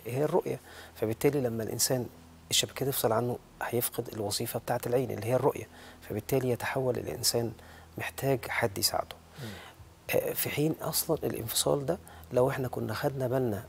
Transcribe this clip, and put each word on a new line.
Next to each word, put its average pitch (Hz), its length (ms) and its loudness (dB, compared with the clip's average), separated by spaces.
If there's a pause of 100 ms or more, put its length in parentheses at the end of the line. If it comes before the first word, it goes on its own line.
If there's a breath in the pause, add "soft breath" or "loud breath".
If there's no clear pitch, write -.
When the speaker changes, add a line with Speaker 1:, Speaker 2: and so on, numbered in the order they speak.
Speaker 1:
هي 131 180 0
الرؤية، 151 360 0 (340 loud breath)
فبالتالي 113 460 2
لما 113 220 0
الإنسان 117 440 0 (440)
الشبكية - 360 0
تفصل 131 260 2
عنه 120 260 2 (240)
هيفقد - 500 -2
الوظيفة 110 460 -2
بتاعة 120 280 0
العين 123 240 2
اللي 104 160 -4
هي 120 80 4
الرؤية، 127 340 2 (400 loud breath)
فبالتالي 127 420 0
يتحول 123 460 0
الإنسان 117 560 0 (460 loud breath)
محتاج 135 400 0 (100)
حد 104 300 0
يساعده. - 380 0 (260 loud breath)
Speaker 2:
مم. 117 60 -8 (640 loud breath)
Speaker 1:
آه، - 220 2
في - 180 -2
حين 156 300 2
أصلا - 440 0
الانفصال 139 600 0
ده 170 120 0 (340 loud breath)
لو 127 180 6
إحنا 139 180 0
كنا 117 260 -4
خدنا 135 340 0
بالنا 117 400 0